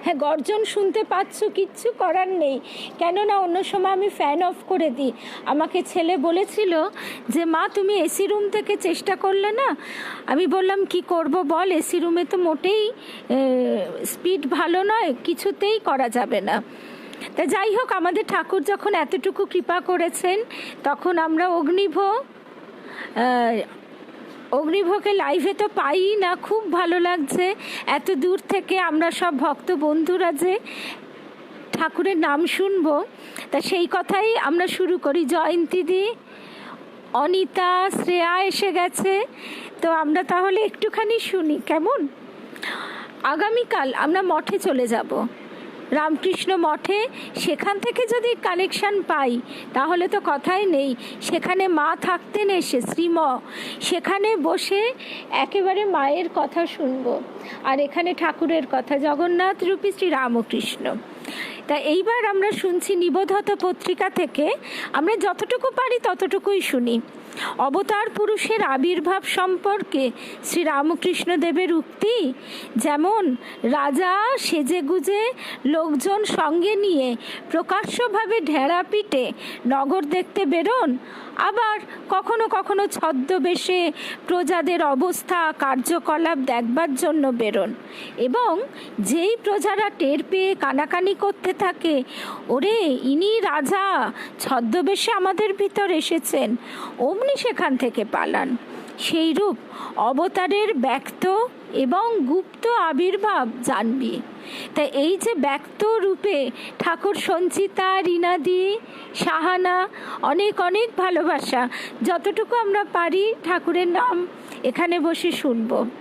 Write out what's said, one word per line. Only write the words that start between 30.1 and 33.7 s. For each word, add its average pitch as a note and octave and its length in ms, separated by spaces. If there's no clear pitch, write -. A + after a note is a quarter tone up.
যে F#4 260
ঠাকুরের F4 460
নাম D#4 280
শুনব। F4+ 580
তা C#4 100
সেই F4 300